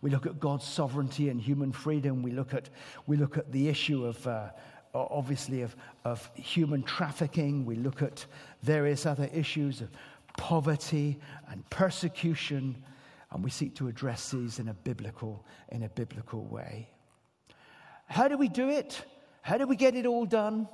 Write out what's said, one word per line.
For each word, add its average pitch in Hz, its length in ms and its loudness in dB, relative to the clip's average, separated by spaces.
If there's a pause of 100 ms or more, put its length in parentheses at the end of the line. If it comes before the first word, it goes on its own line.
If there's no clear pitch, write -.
We 143 80 2
look 139 160 2
at 165 140 -2
God's 143 260 0
sovereignty 143 600 0
and 120 140 0
human 135 320 0
freedom. 139 500 0
We 123 80 -2
look 127 220 -4
at, 127 160 -4 (360)
we 147 120 4
look 147 200 4
at 143 140 -4
the 135 160 4
issue 143 380 2
of, 117 200 -4
uh, 110 260 -2 (420)
o-, 131 180 0
obviously 131 500 0
of, 117 140 -4 (300)
of 120 300 -4
human 147 480 2
trafficking. 143 840 0
We 117 100 -2
look 127 260 0
at - 240 -2 (380)
various 147 420 4
other 143 280 2
issues 143 480 0
of 104 80 -8 (480)
poverty 147 840 2 (300)
and - 220 -12
persecution, 160 1040 0 (540)
and 90 120 -4
we 131 60 0
seek 139 240 -4
to 131 140 -2
address 117 420 -4
these 120 300 -4
in 113 80 -4
a 110 80 -4
biblical, 107 680 -6 (260)
in 120 120 -4
a 107 80 -4
biblical 110 560 -8
way. 110 420 -10 (1160)
How 208 220 6
do 285 100 4
we 269 100 6
do 247 220 2
it? - 340 -2 (380)
How 202 160 2
do 269 80 4
we 254 100 4
get 247 200 6
it 247 100 0
all 240 220 2
done? 214 460 2